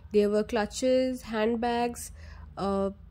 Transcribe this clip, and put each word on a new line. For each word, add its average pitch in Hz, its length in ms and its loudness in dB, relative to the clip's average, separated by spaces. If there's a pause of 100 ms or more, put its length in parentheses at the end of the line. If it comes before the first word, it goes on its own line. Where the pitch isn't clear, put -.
(140)
There 208 200 6
were 208 160 4
clutches, 254 720 2 (120)
handbags, 240 760 0 (500)
अ, 196 300 0 (220)